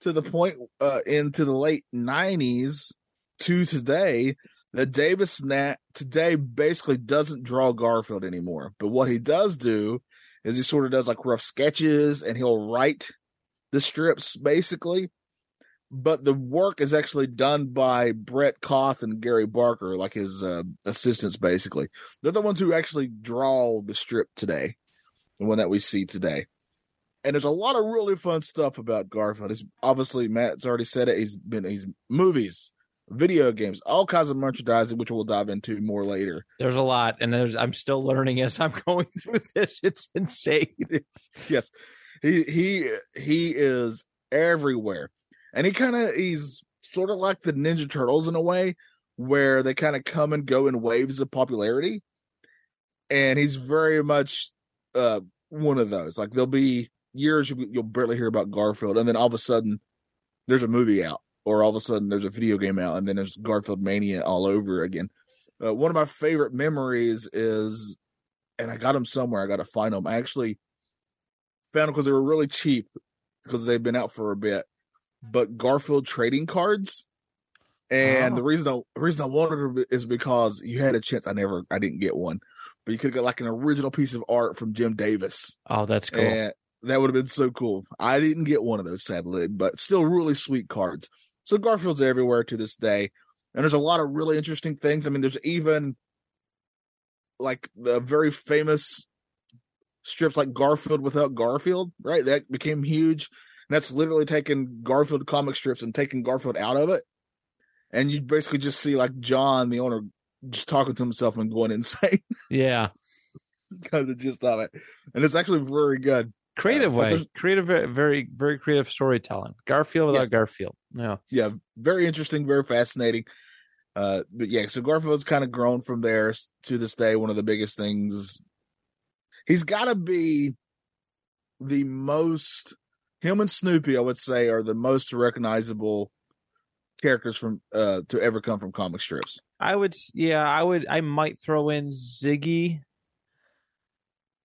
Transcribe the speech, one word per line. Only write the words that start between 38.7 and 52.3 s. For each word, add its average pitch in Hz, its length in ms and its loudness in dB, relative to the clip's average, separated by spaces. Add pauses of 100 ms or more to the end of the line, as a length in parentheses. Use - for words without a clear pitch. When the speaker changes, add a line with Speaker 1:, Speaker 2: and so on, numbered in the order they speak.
Speaker 2:
<laughs> - 60 -8
going 175 220 0 (120)
through 226 200 -2 (140)
this. - 280 0
It's - 320 -2
insane. 156 600 -2 (720)
Speaker 1:
Yes. 135 220 -2 (520)
He, 160 220 4
he, 165 520 0 (240)
he 160 300 0
is 123 540 0 (260)
everywhere. 131 800 0 (420)
And - 140 2
he 190 60 2
kinda, 240 420 0
he's 151 480 -4 (200)
sorta 190 320 -4
like 190 280 -2
the 165 100 0
Ninja 147 380 -2
Turtles 147 380 2
in 165 80 -2
a 160 40 0
way, 180 360 0 (400)
where 135 460 4
they 131 120 0
kinda 147 280 -2
come 151 300 -2
and 147 140 -2
go 135 220 4
in 123 140 -2
waves 131 380 0
of 135 100 -4
popularity. 131 720 0 (1080)